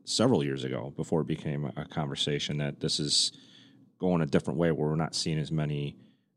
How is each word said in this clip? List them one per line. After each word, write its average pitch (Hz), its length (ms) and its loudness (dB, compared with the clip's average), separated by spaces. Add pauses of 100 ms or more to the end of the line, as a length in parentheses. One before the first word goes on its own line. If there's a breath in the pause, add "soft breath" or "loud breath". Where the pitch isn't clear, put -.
several 110 360 4
years 69 220 -2
ago 64 320 -4
before 80 260 0
it 73 60 0
became 76 380 -2
a, 62 100 -6
a 76 100 -6
conversation 73 760 -2
that 71 200 -2
this - 220 -2
is - 320 2 (640 loud breath)
going 90 240 2
a 80 40 4
different 76 320 0
way 85 140 4
where 76 160 0
we're 76 80 0
not 80 180 -2
seeing 78 240 -2
as 78 140 -2
many, 73 460 -2 (400 soft breath)